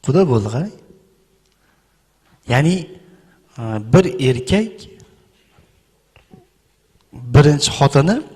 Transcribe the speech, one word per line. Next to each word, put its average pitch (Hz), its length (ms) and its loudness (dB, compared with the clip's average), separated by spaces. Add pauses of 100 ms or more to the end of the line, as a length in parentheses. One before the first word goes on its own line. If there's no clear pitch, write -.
Quda 147 200 2
bo'ldi, 117 260 0
qarang. 151 240 -6 (1700)
Ya'ni, 147 280 2 (840)
e, 120 60 -12 (200)
bir 151 220 4 (120)
erkak 147 560 -2 (2500)
birinchi 143 480 2
xotini 147 440 0 (200)